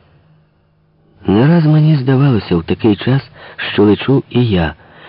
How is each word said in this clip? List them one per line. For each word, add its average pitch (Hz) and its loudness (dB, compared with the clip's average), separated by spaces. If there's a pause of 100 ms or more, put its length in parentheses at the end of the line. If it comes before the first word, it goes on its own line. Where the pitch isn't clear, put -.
(1300)
Не 107 2
раз 165 2
мені 156 2
здавалося 131 0
в 82 -4
такий 101 0
час, - -4 (260)
що - -4
лечу 107 0
і 123 -2
я, 85 -2 (340)